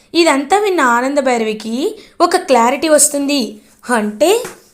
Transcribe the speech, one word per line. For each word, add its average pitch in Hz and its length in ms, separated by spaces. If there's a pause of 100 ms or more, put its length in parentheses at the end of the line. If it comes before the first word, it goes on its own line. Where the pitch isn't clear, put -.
(140)
ఇదంతా 302 440
విన్న 392 220
ఆనంద 262 380
భైరవికి 233 760 (260)
ఒక 349 160
క్లారిటీ 269 520
వస్తుంది. 285 720 (320)
అంటే 247 520 (320)